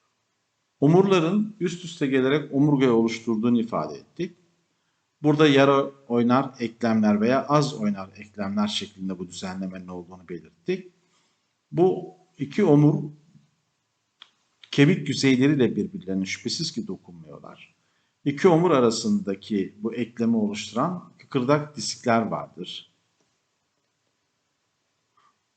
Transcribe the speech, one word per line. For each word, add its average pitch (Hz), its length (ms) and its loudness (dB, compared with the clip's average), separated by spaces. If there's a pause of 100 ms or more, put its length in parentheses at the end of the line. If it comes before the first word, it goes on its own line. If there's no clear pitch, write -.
(800)
Omurların 185 800 2
üst 170 260 -6
üste 156 220 -6
gelerek 135 460 0
omurgayı 135 400 4
oluşturduğunu 113 680 0
ifade 80 360 -6
ettik. - 400 -12 (880)
Burada 151 240 4
yarı 139 440 4 (160)
oynar 123 520 2
eklemler 110 600 0
veya 127 240 0
az 143 280 0
oynar 98 440 -6
eklemler 104 500 -6
şeklinde 95 520 -8
bu 90 80 -10
düzenlemenin 92 600 -12
olduğunu 90 420 -16
belirttik. 92 640 -10 (800)
Bu 175 440 0 (220)
iki 143 260 -2
omur 151 400 4 (1700)
kemik 143 380 4
yüzeyleriyle 131 640 2
birbirlerine 95 500 -4
şüphesiz - 460 -8
ki 107 160 -10
dokunmuyorlar. 82 880 -18 (500)
İki 143 220 0
omur 170 240 4
arasındaki 104 1080 0
bu 110 140 -6
eklemi 117 420 -2
oluşturan 113 840 -4
kıkırdak 143 580 -2
diskler 113 460 -2
vardır. 85 720 -10 (2750)